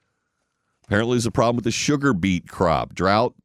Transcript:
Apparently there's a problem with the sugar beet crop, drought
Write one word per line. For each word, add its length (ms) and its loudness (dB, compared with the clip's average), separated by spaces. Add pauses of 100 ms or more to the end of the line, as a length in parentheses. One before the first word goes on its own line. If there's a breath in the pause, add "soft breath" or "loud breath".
(840)
Apparently 300 0
there's 100 0
a 60 -4
problem 240 2
with 100 -4
the 60 -2
sugar 420 0
beet 340 -2
crop, 460 0
drought 400 0 (120)